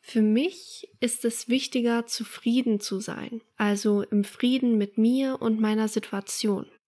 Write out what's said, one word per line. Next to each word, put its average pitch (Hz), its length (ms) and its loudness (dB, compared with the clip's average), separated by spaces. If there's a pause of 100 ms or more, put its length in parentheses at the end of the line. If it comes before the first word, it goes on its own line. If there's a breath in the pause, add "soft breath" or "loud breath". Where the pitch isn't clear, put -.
Für - 160 0
mich 233 680 0 (120)
ist 240 240 -2
es 233 240 -2
wichtiger, 233 580 0
zufrieden 233 760 0
zu - 180 -6
sein, - 420 -10 (160)
also 208 460 2
im 202 220 2
Frieden 247 520 2
mit 202 220 0
mir 262 420 2
und 220 200 0
meiner 214 260 2
Situation. 208 800 -4 (220)